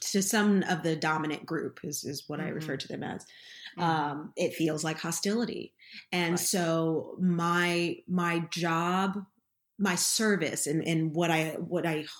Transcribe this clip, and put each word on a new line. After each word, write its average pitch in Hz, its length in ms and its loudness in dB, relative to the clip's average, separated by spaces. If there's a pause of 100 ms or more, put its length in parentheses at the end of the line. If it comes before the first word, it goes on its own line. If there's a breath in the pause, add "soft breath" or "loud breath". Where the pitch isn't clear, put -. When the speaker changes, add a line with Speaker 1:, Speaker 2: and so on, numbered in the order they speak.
Speaker 1:
to - 200 0
some 208 420 4
of 165 200 -2
the 160 140 0
dominant 156 480 -2
group 143 380 -6
is, 147 200 -8
is - 240 -8
what 151 140 -6
I 156 40 -4
Speaker 2:
Mm-hmm. - 100 -4
Speaker 1:
refer 151 220 -6
to - 120 -10
them 143 140 -8
as. - 220 -8 (520 loud breath)
Speaker 2:
Mm-hmm. 175 40 -4
Speaker 1:
Um, 151 540 0
it 170 180 0
feels 156 300 0
like 160 160 -2
hostility. 202 760 -2 (380 loud breath)
And 175 220 2
Speaker 2:
Right. 175 60 2
Speaker 1:
so 165 800 2
my, 175 760 2 (100)
my 175 320 2 (120)
job, 175 640 2 (600)
my 190 180 2
service 196 720 2
and, 156 180 0
and 160 300 2
what 170 160 2
I, 160 200 2
what 170 340 -2
I 156 200 -2 (140)